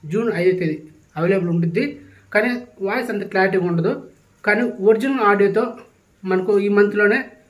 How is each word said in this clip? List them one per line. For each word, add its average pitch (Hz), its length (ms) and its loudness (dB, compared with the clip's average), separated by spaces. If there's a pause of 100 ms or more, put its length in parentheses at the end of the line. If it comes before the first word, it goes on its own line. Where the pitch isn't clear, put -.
(100)
జూన్ 220 240 -2
ఐదో 180 240 0
తేదీ 160 240 -4 (340)
అవైలబుల్ 175 340 0
ఉంటుంది. 170 500 -2 (320)
కానీ 240 300 0 (180)
వాయిస్ 233 300 -4
అంత 202 120 -4
క్లారిటీగా 190 440 0
ఉండదు. 175 400 -2 (380)
కానీ 214 360 0
ఒరిజినల్ 226 400 2
ఆడియోతో 202 520 2 (520)
మనకు 185 340 0
ఈ 202 100 0
మంత్లోనే 208 560 2 (260)